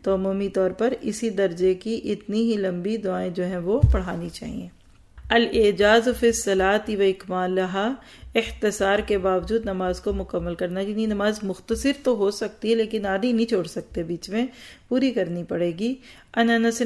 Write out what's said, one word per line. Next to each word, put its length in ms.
تو 120
عمومی 360
طور 280
پر 220
اسی 320
درجے 420
کی 300
اتنی 380
ہی 160
لمبی 400
دعائیں 320
جو 140
ہیں 140
وہ 200
پڑھانی 380
چاہیے۔ 360
الاعجاز 800
فی 80
الصلاۃ 640
و 140
اکمالہا، 840
اختصار 720
کے 100
باوجود 480
نماز 360
کو 120
مکمل 420
کرنا، 240
یعنی 260
نماز 380
مختصر 480
تو 120
ہو 160
سکتی 380
ہے 60
لیکن 300
آدھی 260
نہیں 140
چھوڑ 220
سکتے، 360
بیچ 260
میں 160
پوری 220
کرنی 340
پڑے 340
گی۔ 140
عن 160
انس 360